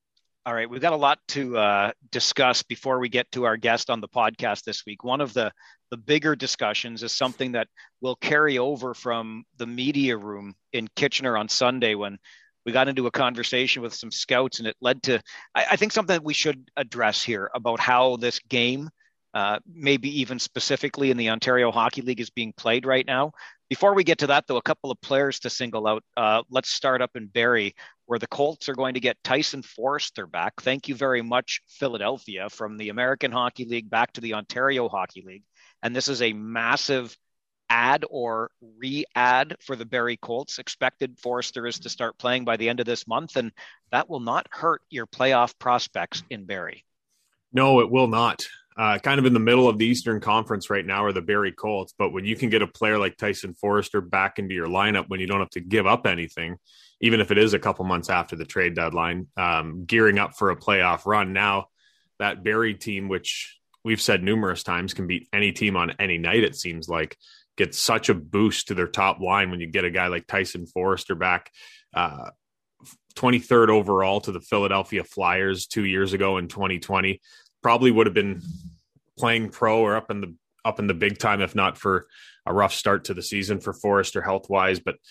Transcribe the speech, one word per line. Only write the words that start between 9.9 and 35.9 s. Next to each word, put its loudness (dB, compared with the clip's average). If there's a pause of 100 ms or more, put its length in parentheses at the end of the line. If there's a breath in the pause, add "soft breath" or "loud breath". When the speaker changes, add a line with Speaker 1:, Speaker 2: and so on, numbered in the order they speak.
Speaker 1:
room -12 (180)
in -4
Kitchener 0
on 0
Sunday 2
when -8 (460 soft breath)
we -6
got 4
into -2
a 0
conversation 0
with -8
some -12
scouts, 0
and -6
it -8
led 0
to, 2 (360 loud breath)
I, 2
I 4
think, 0
something 0
that -2
we -4
should -2
address -2
here -4
about -2
how 4
this -4 (100)
game, -2 (440)
uh, 0 (120)
maybe -2
even -6
specifically -2
in 2
the -2
Ontario 2
Hockey -2
League, -4
is -10
being -8
played 0
right 2
now. 0 (360 loud breath)
Before 4
we 4
get 2
to 0
that, 4
though, -2
a -2
couple -4
of -8
players 0
to -8
single -6
out. 0 (100)
Uh, 2
let's -2
start 0
up -4
in -12
Barrie, 0 (300 loud breath)
where -4
the -6
Colts -2
are -6
going -2
to -4
get -2
Tyson -2
Forrester -6
back. -6
Thank -2
you -6
very 0
much, -2
Philadelphia, -6
from -10
the -8
American -2
Hockey -2
League -6
back 0
to -12
the -6
Ontario -2
Hockey -8
League. -20 (380 soft breath)
And -4